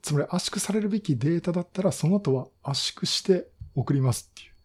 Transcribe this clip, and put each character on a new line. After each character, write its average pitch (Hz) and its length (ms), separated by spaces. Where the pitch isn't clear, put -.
つ - 120
ま 143 60
り - 100
圧 180 160
縮 - 120
さ - 140
れ 214 80
る 208 80
べ 202 120
き 143 160
デ 160 220
ー - 20
タ 175 120
だ 175 100
っ - 80
た 185 120
ら、 185 100
そ - 160
の 196 80
後 147 180
は 131 140
圧 - 300
縮 - 140
し - 160
て 185 240
送 143 180
り 139 80
ま 127 120
す - 180
っ - 40
て - 80
い - 60
う。 - 40